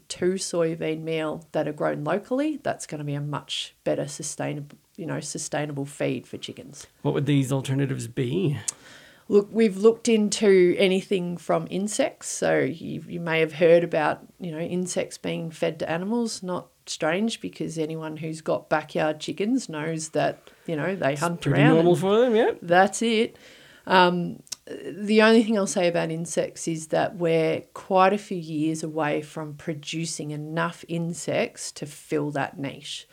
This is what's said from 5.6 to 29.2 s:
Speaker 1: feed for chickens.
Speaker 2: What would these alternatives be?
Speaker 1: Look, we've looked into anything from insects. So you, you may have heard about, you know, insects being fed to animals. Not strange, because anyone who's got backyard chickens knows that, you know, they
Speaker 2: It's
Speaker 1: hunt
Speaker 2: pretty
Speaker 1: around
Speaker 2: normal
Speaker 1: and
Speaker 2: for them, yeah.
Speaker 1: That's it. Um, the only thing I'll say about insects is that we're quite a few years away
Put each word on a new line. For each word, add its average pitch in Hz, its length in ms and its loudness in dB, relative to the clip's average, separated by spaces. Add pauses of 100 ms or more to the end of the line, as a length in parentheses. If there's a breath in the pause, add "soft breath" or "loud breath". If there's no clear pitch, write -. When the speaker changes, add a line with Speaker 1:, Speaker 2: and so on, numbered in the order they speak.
Speaker 1:
feed 139 400 -4
for - 100 -12
chickens. - 500 -16 (160)
Speaker 2:
What 147 120 0
would 147 120 -2
these 139 260 2
alternatives 135 540 -2
be? 143 520 -2 (680 loud breath)
Speaker 1:
Look, 202 240 4
we've 220 240 4
looked 226 320 4
into 202 680 6
anything 185 600 2
from 165 340 -2
insects. 208 580 -4
So 160 300 0
you, 156 480 -4
you 170 140 -8
may 165 200 -2
have 160 140 0
heard 170 300 8
about, 156 420 0 (140)
you 180 100 -8
know, 156 80 -8
insects 180 600 -4
being 170 340 -6
fed 165 260 -4
to - 120 -4
animals. 220 520 -2
Not 180 240 -6 (200)
strange, 190 540 -2
because 160 380 -8
anyone 156 380 -6
who's 156 240 -8
got 160 280 -4
backyard 156 520 -2
chickens 214 480 -2
knows 160 420 -6
that, - 400 -2 (160)
you 170 80 -4
know, 160 220 -2
they 143 160 0
Speaker 2:
It's 147 80 -6
Speaker 1:
hunt 170 200 -2
Speaker 2:
pretty 139 220 2
Speaker 1:
around 156 120 8
Speaker 2:
normal 165 180 6
Speaker 1:
and 156 80 2
Speaker 2:
for 190 200 2
them, 247 140 4
yeah. 254 160 4 (100)
Speaker 1:
That's 185 420 4
it. 226 360 0 (480 loud breath)
Um, 175 560 4 (240)
the 208 560 2
only 226 220 8
thing 220 120 0
I'll 190 120 2
say 185 180 0
about 165 240 0
insects 165 560 -4
is 160 220 -4
that 160 260 0
we're 165 460 0 (120)
quite 190 400 4
a 208 60 0
few 208 180 -8
years 160 460 -2
away 151 400 -2